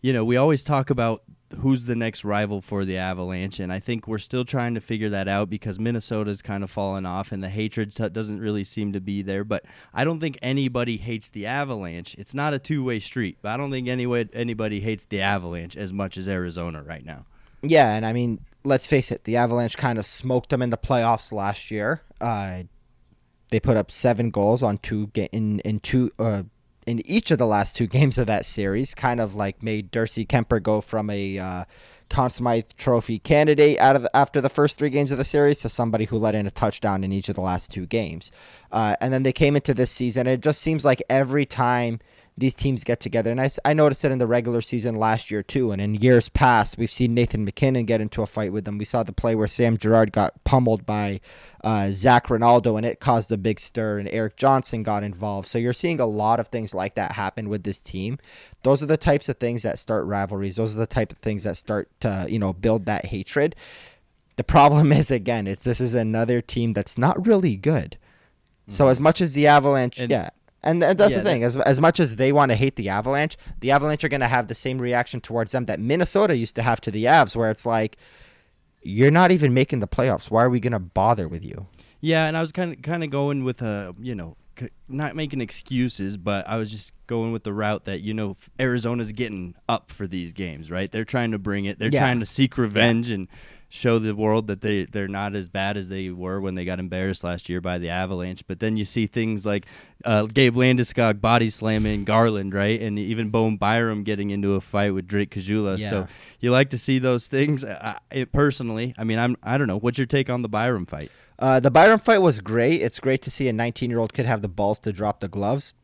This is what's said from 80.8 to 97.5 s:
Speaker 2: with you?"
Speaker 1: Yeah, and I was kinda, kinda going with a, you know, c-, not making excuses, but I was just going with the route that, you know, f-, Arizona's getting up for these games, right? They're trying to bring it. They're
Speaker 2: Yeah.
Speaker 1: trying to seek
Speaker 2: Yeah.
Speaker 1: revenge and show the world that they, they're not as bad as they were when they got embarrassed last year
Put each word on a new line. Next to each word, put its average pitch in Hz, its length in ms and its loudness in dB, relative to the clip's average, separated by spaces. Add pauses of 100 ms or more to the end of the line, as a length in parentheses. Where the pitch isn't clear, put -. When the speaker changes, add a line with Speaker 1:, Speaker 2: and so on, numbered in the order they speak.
Speaker 2:
with 85 160 -10
you?" 95 220 -14 (340)
Speaker 1:
Yeah, 160 260 2
and 156 80 -2
I 165 60 -2
was 165 100 -4
kinda, 170 260 -4
kinda 160 320 -6
going 143 360 -2
with 127 160 -4
a, 101 400 -6
you 120 140 -8
know, 82 240 -12 (200)
c-, 127 100 -10 (200)
not 139 280 -6
making 143 260 -6
excuses, 113 720 -4
but 98 320 -4
I 110 80 -4
was 110 140 -4
just 107 220 -14 (140)
going 117 260 -2
with 113 120 -6
the 107 80 -6
route 104 320 -2
that, 98 160 -6
you 104 140 -6
know, 107 160 -4
f-, - 180 -16 (100)
Arizona's 120 540 -2
getting 104 420 -8 (140)
up 117 220 -4
for - 160 -10
these 85 260 -8
games, 80 380 -10
right? 92 200 -4
They're 110 140 -4
trying 117 280 -2
to 107 60 -4
bring 98 280 -4
it. 98 120 -8
They're 113 140 -2
Speaker 2:
Yeah. 139 80 2
Speaker 1:
trying 123 200 2
to 107 60 -6
seek - 300 0
Speaker 2:
Yeah. 131 60 2
Speaker 1:
revenge 117 480 2
and 95 180 -6 (420)
show 117 280 2
the 110 160 -2
world 107 320 2
that 101 140 -6
they, 101 240 -2
they're 98 240 -6
not 101 260 -6
as 95 140 -8
bad 98 280 -4
as 95 120 -8
they 95 200 -8
were 90 320 -6
when 95 140 -4
they 90 100 -6
got 90 140 -4
embarrassed 92 460 -4
last 87 240 -6
year 87 120 -4